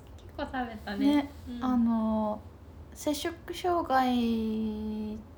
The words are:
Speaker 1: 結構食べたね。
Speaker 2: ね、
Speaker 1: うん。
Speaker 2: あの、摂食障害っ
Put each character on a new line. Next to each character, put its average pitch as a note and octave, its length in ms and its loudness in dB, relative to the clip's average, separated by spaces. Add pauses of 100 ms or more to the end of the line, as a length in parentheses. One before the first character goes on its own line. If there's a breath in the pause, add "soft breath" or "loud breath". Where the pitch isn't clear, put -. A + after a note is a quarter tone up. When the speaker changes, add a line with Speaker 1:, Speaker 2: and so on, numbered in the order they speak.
(380)
Speaker 1:
結 D4 140 -6
構 C4 80 -6
食 A#3+ 100 -4
べ A3+ 80 -12
た G#3 180 -8
ね。 C#4 200 6
Speaker 2:
ね、 C#4+ 160 2 (180)
Speaker 1:
う B3 40 -8
ん。 A#3+ 100 -6
Speaker 2:
あ B3+ 120 2
の、 A3 640 2 (540)
摂 - 200 -2
食 E4+ 400 -6
障 F4 340 0
害 A3 1300 2
っ - 20 -8 (200)